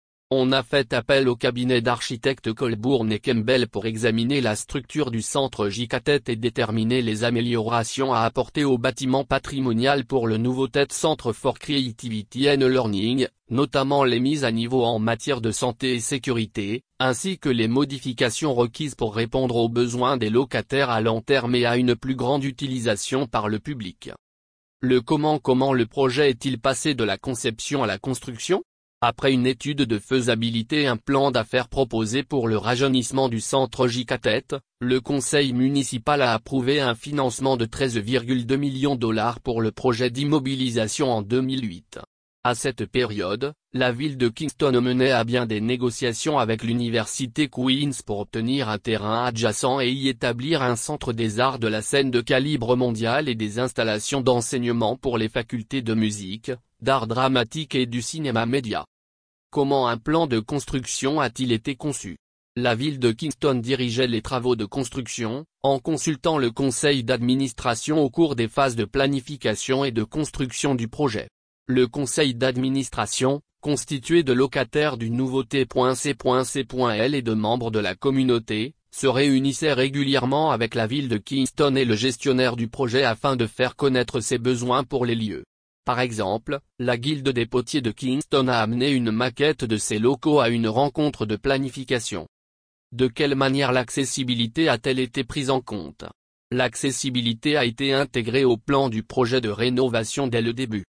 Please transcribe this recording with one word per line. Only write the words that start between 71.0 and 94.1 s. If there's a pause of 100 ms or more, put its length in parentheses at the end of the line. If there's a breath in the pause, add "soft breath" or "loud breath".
Le
conseil
d'administration, (180)
constitué
de
locataires
du
nouveau
T (280)
C (300)
C (220)
L
et
de
membres
de
la
communauté, (160)
se
réunissait
régulièrement
avec
la
ville
de
Kingston
et
le
gestionnaire
du
projet
afin
de
faire
connaître
ses
besoins
pour
les
lieux. (400)
Par
exemple, (180)
la
Guilde
des
potiers
de
Kingston
a
amené
une
maquette
de
ses
locaux
à
une
rencontre
de
planification. (640)
De
quelle
manière
l'accessibilité